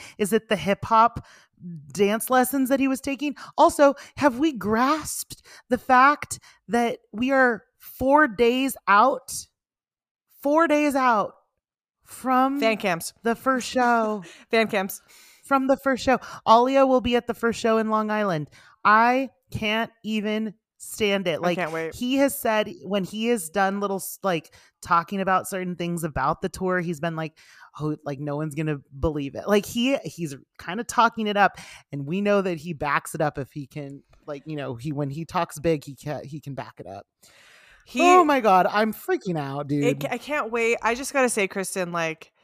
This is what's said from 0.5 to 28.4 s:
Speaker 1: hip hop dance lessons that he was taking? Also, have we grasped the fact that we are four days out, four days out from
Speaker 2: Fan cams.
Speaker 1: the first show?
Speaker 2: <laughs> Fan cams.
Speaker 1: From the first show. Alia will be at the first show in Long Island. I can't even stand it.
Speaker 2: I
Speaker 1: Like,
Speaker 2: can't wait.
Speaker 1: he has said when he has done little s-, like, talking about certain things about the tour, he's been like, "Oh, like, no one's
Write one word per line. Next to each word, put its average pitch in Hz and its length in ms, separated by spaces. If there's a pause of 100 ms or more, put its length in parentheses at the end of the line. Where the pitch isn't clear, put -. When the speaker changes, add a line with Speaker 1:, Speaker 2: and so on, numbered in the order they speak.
Speaker 1:
hip 175 280
hop 226 400 (680)
dance 202 380
lessons 254 380
that 269 120
he 269 80
was 262 120
taking? 277 360 (200)
Also, 285 380 (220)
have 254 240
we 320 120
grasped 240 880 (280)
the 240 100
fact 269 600 (260)
that 233 320 (140)
we 240 180
are 254 320 (160)
four 285 480
days 240 500 (120)
out, 214 440 (1120)
four 311 240
days 294 300
out 240 380 (680)
from 262 540
Speaker 2:
Fan 220 200
cams. 175 440
Speaker 1:
the 226 140
first 262 320
show? 226 560 (120)
Speaker 2:
<laughs> - 140
Fan 226 180
cams. 196 320 (440)
Speaker 1:
From 269 220
the 269 100
first 262 260
show. 254 160 (300)
Alia 269 380
will 254 140
be 240 160
at 233 100
the 226 80
first 226 260
show 220 180
in 220 100
Long 214 220
Island. 196 400 (340)
I 233 460 (200)
can't 220 400 (140)
even 214 500 (260)
stand 196 460
it. 156 140
Speaker 2:
I - 20
Speaker 1:
Like, 175 140
Speaker 2:
can't 160 160
wait. 160 220
Speaker 1:
he 247 220
has 269 220
said 214 320 (140)
when 190 200
he 220 240
has 208 200
done 196 320
little 196 160
s-, - 260
like, 175 320 (260)
talking 180 400
about 185 280
certain 185 260
things 170 300
about 143 360
the 190 80
tour, 185 320
he's 165 200
been 165 160
like, 160 200 (440)
"Oh, 151 240
like, 139 160
no 147 160
one's 151 180